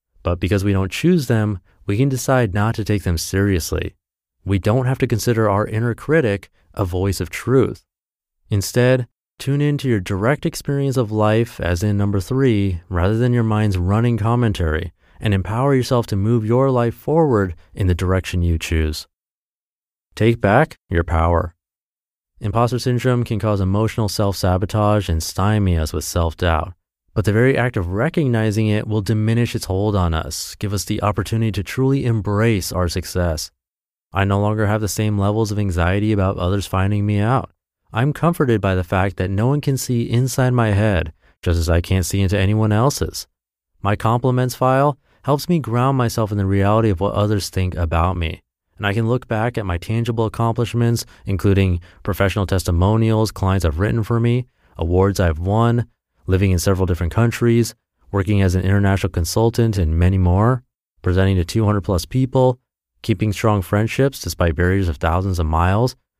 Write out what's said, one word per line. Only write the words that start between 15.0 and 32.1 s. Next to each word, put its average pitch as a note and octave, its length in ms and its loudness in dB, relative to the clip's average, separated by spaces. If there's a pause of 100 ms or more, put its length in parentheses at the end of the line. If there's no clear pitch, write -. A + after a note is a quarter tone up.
and G#2+ 140 0
empower A2 400 0
yourself B2 320 0
to G#2+ 100 -4
move G#2+ 300 0
your C3 240 2
life A#2+ 240 0
forward C3 600 0 (200)
in G2 120 -2
the F2+ 80 4
direction F2+ 480 -2
you E2+ 160 2
choose. D#2 480 -2 (1080)
Take A#2 260 2
back A2+ 380 2 (100)
your E2+ 160 0
power. E2 500 0 (840)
Imposter A2+ 380 0
syndrome B2 460 0
can A2 140 -4
cause G#2 220 0
emotional G2+ 480 0
self-sabotage G2+ 1000 0
and D#2+ 140 -2
stymie G2+ 540 0
us D#2 160 -2
with D#2 120 -4
self-doubt. E2 720 -2 (380)
But G#2+ 120 -2
the G#2 80 0
very B2 260 2
act B2 180 -2
of F2 120 -2
recognizing A2 800 0
it G#2+ 180 0
will G#2+ 140 -2
diminish A2+ 540 0
its A2+ 120 -6
hold G2+ 300 0
on F2+ 160 2
us, - 440 -6
give G#2 180 -6
us F#2+ 100 -4
the G#2+ 180 -4
opportunity A2 500 -2
to G2 100 -4
truly C3+ 420 -2
embrace G#2+ 680 0